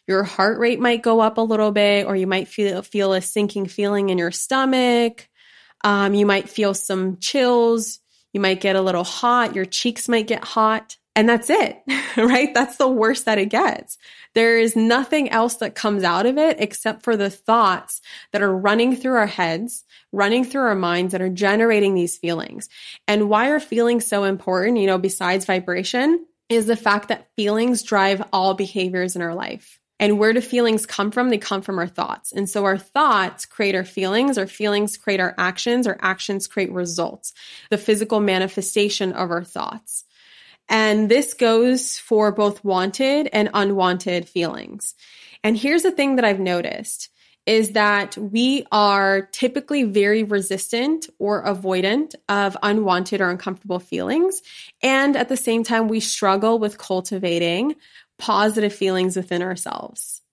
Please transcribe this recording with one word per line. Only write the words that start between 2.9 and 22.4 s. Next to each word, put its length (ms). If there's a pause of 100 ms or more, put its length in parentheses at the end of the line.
a 100
sinking 440
feeling 440
in 80
your 140
stomach. 960 (560)
Um, 300
you 120
might 220
feel 260
some 440
chills. 840 (320)
You 80
might 200
get 160
a 60
little 220
hot. 500
Your 100
cheeks 440
might 180
get 180
hot. 520 (180)
And 140
that's 220
it, 320 (180)
<laughs> 160
right? 380
That's 220
the 120
worst 360
that 140
it 80
gets. 520 (360)
There 240
is 180
nothing 540
else 260
that 180
comes 300
out 220
of 120
it 220
except 420
for 140
the 140
thoughts 720 (320)
that 100
are 140
running 380
through 200
our 120
heads, 580 (280)
running 320
through 180
our 140
minds 360
that 100
are 60
generating 640
these 220
feelings. 520 (400)